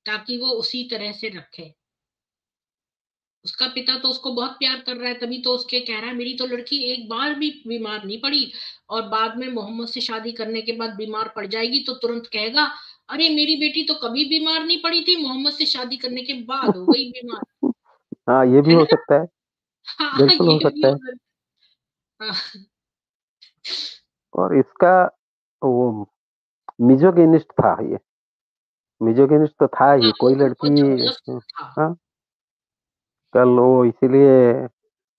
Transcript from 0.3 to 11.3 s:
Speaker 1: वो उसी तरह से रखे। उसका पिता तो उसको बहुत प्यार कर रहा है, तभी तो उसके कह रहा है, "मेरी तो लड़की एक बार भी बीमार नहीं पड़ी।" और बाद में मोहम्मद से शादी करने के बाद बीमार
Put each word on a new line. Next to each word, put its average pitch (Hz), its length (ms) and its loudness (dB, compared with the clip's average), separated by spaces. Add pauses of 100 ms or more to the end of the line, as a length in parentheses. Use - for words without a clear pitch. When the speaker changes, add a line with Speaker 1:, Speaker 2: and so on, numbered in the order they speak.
Speaker 1:
वो 247 100 -8
उसी 247 360 -6
तरह 214 280 -10
से 208 180 -12
रखे। 165 460 -20 (1700)
उसका - 220 -6
पिता 254 320 -6
तो 262 80 -6
उसको 254 260 -8
बहुत 240 180 -6
प्यार 262 240 -6
कर 254 220 -12
रहा 247 120 -8
है, 247 40 -6
तभी 240 300 -10
तो 247 60 -6
उसके 247 300 -4
कह 233 220 -10
रहा 240 80 -10
है, 247 60 -10
"मेरी 247 220 -8
तो 254 80 -8
लड़की 247 480 -8
एक 233 160 -14
बार 269 240 -6
भी 294 340 -8
बीमार 214 380 -10
नहीं 202 120 -10
पड़ी।" 277 340 -6 (380)
और 220 120 -6
बाद 220 360 -4
में 254 160 -10
मोहम्मद 226 340 -10
से 240 140 -10
शादी 220 300 -8
करने 226 300 -8
के 220 100 -8
बाद 226 240 -8
बीमार 214 400 -8